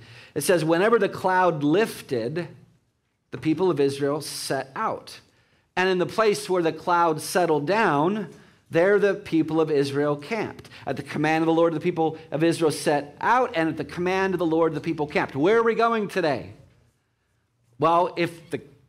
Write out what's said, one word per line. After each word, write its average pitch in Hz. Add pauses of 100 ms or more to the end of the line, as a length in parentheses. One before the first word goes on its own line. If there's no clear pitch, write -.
(360)
it 147
says, 165
"Whenever 190
the 190
cloud 180
lifted, 151 (880)
the 123
people 160
of 143
Israel 139
set -
out. 196 (560)
And 185
in 185
the 170
place 208
where 180
the 165
cloud 165
settled 156
down, 185 (420)
there 190
the 196
people 160
of 156
Israel 143
camped. 165 (180)
At 135
the 143
command 151
of 165
the 160
Lord, 165
the 156
people 160 (140)
of 147
Israel 165
set 143
out, 233
and 165
at 151
the 151
command 190
of 175
the 175
Lord, 160
the 147
people 151
camped." -
Where 185
are 233
we 226
going 226
today? 135 (1300)
Well, 170
if 170
the, - (280)